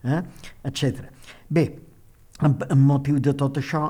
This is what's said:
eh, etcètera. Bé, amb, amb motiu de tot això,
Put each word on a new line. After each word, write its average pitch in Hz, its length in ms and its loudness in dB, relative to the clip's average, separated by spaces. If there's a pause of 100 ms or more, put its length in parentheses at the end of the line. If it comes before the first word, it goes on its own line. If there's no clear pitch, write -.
eh, 147 180 0 (420)
etcètera. - 480 -4 (380)
Bé, 151 180 2 (720)
amb, 147 300 2
amb 135 180 6
motiu 143 320 2
de 139 180 2
tot 139 220 -2
això, 151 300 -4